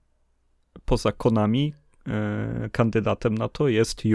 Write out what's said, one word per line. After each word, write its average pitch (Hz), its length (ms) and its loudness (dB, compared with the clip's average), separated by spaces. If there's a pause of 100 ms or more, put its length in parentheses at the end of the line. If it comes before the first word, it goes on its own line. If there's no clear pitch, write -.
(840)
poza 120 260 2
Konami, 117 640 2 (340)
e, 110 640 -4
kandydatem 110 680 0
na 113 120 -4
to 147 180 -2
jest 113 480 0